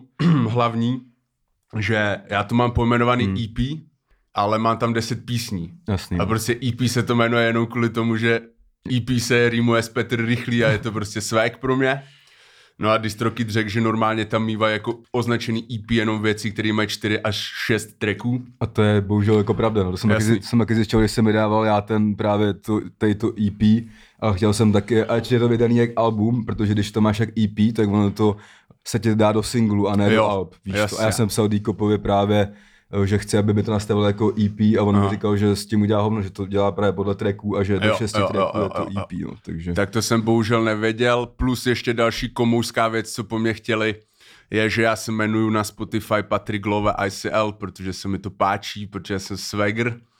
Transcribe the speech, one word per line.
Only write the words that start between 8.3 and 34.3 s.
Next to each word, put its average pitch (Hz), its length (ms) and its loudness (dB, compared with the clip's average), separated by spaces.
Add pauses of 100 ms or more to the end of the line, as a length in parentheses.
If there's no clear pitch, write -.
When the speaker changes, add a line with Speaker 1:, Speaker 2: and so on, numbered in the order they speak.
Speaker 1:
E 123 80 0
P 123 200 -2
se 120 280 2
rýmuje 117 340 2
s 113 60 -8
Petr 117 360 -2
Rychlý 117 400 0
a 110 60 6
je 107 80 2
to 110 140 -6
prostě 104 280 -6
swag 113 380 0
pro 131 180 0
mě. 135 260 0 (760)
No 107 120 0
a 110 80 4
Distrokid 110 520 -4
řekl, 107 200 -2
že 113 100 -2
normálně 110 440 0
tam 110 200 -2
mývá 110 240 0
jako 110 300 -2 (140)
označený 117 600 -2
E 113 60 -6
P 101 160 -4
jenom 110 280 0
věci, 107 280 -2
které 110 220 -2
mají 107 160 0
čtyři 107 320 -2
až 104 160 -2 (300)
šest - 320 -2
tracků. 120 440 -2 (180)
Speaker 2:
A 117 60 -2
to 113 160 0
je 104 180 4
bohužel 104 380 2
jako 101 160 2
pravda, 107 300 0
no. 90 60 -2
To 92 60 -4
jsem 107 140 0
taky 110 120 2
Speaker 1:
Jasný. 110 140 2
Speaker 2:
zi-, 98 120 -4
jsem 117 100 2
taky 110 160 2
zjišťoval, 110 280 2
když 107 100 2
jsem 113 120 2
vydával 110 400 2
já 104 160 2
ten 107 360 0
právě 104 380 2
to, 107 260 -2 (180)
tady 104 160 2
to 107 260 -2
E 104 100 2
P 110 380 2 (320)
a 107 120 0
chtěl 104 200 2
jsem 107 200 4
taky, 107 320 2
ať 117 280 -2
je 120 60 4
to 117 100 2
vydaný 117 280 4
jak 117 200 2
album, 113 480 0
protože 104 280 -2
když 101 200 0
to 113 80 0
máš 107 200 2
jak 110 180 -2
E 107 100 2
P, 107 240 2
tak 110 160 0
ono 101 220 2
to 104 260 0 (500)
se 117 120 -4
ti 107 160 0
dá 107 180 4
do 107 100 0
singlu 104 460 0
a 101 80 0
ne 101 80 2 (100)
Speaker 1:
Jo, 110 80 4
Speaker 2:
do - 60 4
alb, 95 260 -4 (100)
víš 98 100 -8
to. 104 60 0
A - 20 2
já 107 240 -2
Speaker 1:
jasně. 107 60 2
Speaker 2:
jsem 113 160 0
psal 107 200 0
Díkopovi 104 500 0
právě, 101 540 2 (500)
eh, 98 40 2
že 101 120 0
chce, 107 200 -2
aby 104 160 2
mi 104 80 2
to 113 80 -4
nastavil 104 340 0
jako 104 360 0